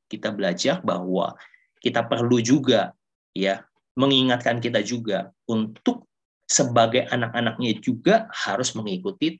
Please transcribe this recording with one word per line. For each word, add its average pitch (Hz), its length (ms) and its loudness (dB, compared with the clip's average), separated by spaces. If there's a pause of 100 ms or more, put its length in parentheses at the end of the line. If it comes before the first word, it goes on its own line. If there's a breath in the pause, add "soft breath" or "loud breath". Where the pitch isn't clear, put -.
kita 107 240 -6
belajar 95 480 -2
bahwa 92 560 -2 (480 loud breath)
kita 117 240 0
perlu 120 320 2
juga, 123 560 2 (400)
ya, 95 320 -2 (320)
mengingatkan 127 640 2
kita 117 160 0
juga 104 640 -4
untuk 110 640 -2 (400)
sebagai 120 640 2
anak-anaknya 117 720 -2
juga 175 480 2
harus 110 400 -4
mengikuti 101 680 -6